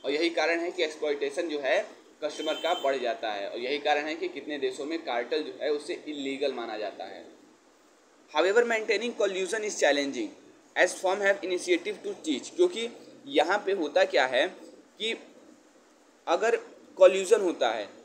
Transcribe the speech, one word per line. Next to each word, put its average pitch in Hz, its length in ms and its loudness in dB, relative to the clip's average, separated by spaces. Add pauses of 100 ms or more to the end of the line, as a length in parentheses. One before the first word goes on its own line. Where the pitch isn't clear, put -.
और 135 60 -2
यही 165 200 2
कारण 165 300 2
है 175 100 -4
कि 175 140 -2
exploitation 151 640 -2
जो 147 100 -4
है 151 280 2 (380)
customer 151 300 -4
का 160 200 0
बढ़ 139 220 0
जाता 113 360 -4
है। 101 160 -6
और 107 100 -8
यही 131 200 -4
कारण 147 240 2
है 156 120 -6
कि 175 140 -6
कितने 143 300 -8
देशों 131 260 -4
में 160 140 -6
cartel 135 440 -4
जो 127 200 -10
है 143 80 -2
उसे 147 380 -6
illegal 139 440 -4
माना 113 260 -8
जाता 95 260 -8
है। 92 200 -14 (1120)
However, 202 280 4
maintaining 220 560 -2
collusion 190 400 -2
is 214 180 -6
challenging 139 500 0 (500)
as 180 260 4
firm 190 140 2
have 196 260 2
initiative 180 520 0 (100)
to 202 100 -6 (120)
teach। 127 280 -2
क्योंकि 180 320 2 (380)
यहाँ 156 400 2
पे 190 60 0
होता 180 320 2
क्या 160 220 4
है 131 220 2 (500)
कि 220 180 -4 (1120)
अगर 208 280 2 (400)
कॉल्यूजन 190 440 8
होता 143 300 2
है 107 180 -4 (160)